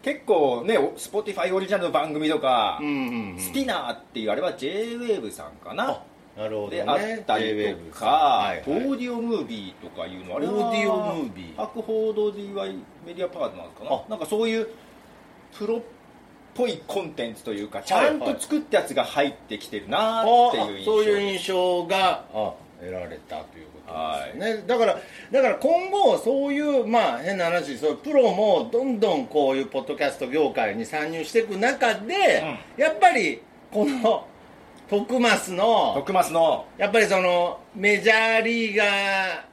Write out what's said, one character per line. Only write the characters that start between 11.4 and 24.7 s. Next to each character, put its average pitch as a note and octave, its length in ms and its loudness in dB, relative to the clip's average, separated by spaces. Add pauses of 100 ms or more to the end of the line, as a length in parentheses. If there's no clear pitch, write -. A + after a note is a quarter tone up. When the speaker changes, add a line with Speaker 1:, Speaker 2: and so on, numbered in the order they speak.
Speaker 2:
ー。 E2 140 -16
Speaker 1:
博 A3 260 -8
報 A3 300 -2
堂 G#3 180 0
デ G3+ 80 -12
ィ G3+ 120 -12
ー G3+ 40 -14
ワ G3 120 -6
イ F#3+ 100 -10 (280)
メ E3+ 100 -16
デ F3+ 100 -4
ィ - 20 -2
ア - 20 -4
パ F3 120 -8
ー A#2+ 100 -2
ト - 60 -16
ナ F2 80 -14
ー - 120 -18
か - 80 -18
な？ E3+ 120 -2
Speaker 2:
あ。 E3+ 120 -6
Speaker 1:
な G#3+ 60 -6
ん G3 60 -10
か D#3 60 -6
そ G#3+ 160 -2
う A3+ 60 2
い A3+ 140 0
う A3 60 -6 (920)
プ G#3 80 -6
ロ A3+ 120 -2
っ - 20 -6 (760)
ぽ B3 140 0
い F3 180 -6
コ G3 160 -4
ン D#3+ 80 -10
テ A#2 180 -6
ン A2 60 -10
ツ - 80 -20
と A2+ 100 -8
い G2+ 120 -4
う - 40 -12
か、 G2+ 120 -8
Speaker 2:
は - 100 -16
い - 40 2
は - 100 4
い。 - 20 6
Speaker 1:
ち - 20 6
ゃ D4+ 40 2
ん - 240 -2
と - 40 -10
作 D4+ 180 -2
っ - 20 0
た G#3+ 180 0
や - 60 0
つ - 100 -10
が - 80 2
入 C#3+ 280 0
っ - 20 -14
て - 260 -12
き - 100 -14
て G#2+ 120 -8
る - 80 -16
な A3 340 0
っ - 20 2 (280)
て A3+ 60 -2
い - 20 0
う - 20 0
印 - 0 -
象 G#3 100 -2
で G3+ 60 -10
す。 - 40 -12
Speaker 2:
あ、 - 20 -12
そ G#3+ 160 4
う - 20 4
い G#3 140 4
う G3+ 40 0 (120)
印 F3+ 160 -6
象 F3+ 380 2
が、 F#3+ 460 2
あ、 G#2 200 -2 (280)
得 F2+ 120 -10
ら F#2 160 -6
れ D#2+ 100 -12 (100)
た D#2 100 -8
と D#2 200 -16
い D#2+ 60 -20
う - 20 -20
こ D2+ 260 -18
と D#2 320 -4
で C2 80 -10
す - 60 -12
ね。 G#3 140 -2
Speaker 1:
は A3 40 -4
い。 G3+ 120 -10
Speaker 2:
だ A#3+ 100 2